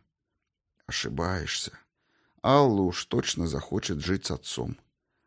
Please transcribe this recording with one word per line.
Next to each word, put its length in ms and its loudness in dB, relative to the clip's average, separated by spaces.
«Ошибаешься. 840 -4
Алла 400 6
уж 220 0
точно 420 -2
захочет 520 -4
жить 280 -2
с 40 -4
отцом. 460 -4